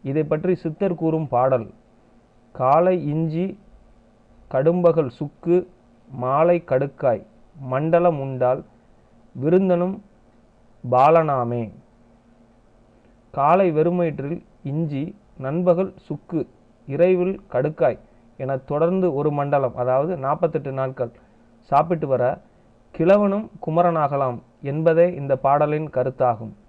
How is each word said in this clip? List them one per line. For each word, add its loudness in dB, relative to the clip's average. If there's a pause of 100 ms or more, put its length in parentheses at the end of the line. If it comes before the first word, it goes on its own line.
இதை -2
பற்றி -2
சித்தர் -4
கூறும் -2
பாடல்: 2 (880)
"காலை 4 (120)
இஞ்சி, -2 (1040)
கடும்பகல் 2
சுக்கு, -4 (520)
மாலை 2
கடுக்காய், -2 (320)
மண்டலம் 0
உண்டால் -2 (760)
விருந்தனும் 0 (880)
பாலனாமே." 2 (1700)
காலை 2
வெறும் 0
வயிற்றில் -4 (240)
இஞ்சி, -4 (340)
நண்பகல் 0
சுக்கு, -8 (480)
இரவில் 2 (120)
கடுக்காய் -2 (400)
என -4
தொடர்ந்து 0
ஒரு 0
மண்டலம், 0
அதாவது 0
நாற்பத்தெட்டு -4
நாட்கள் -6 (600)
சாப்பிட்டு 0
வர 0 (720)
கிழவனும் 2 (140)
குமரனாகலாம் 0 (260)
என்பதே 2
இந்த -4
பாடலின் 0
கருத்தாகும். -2 (160)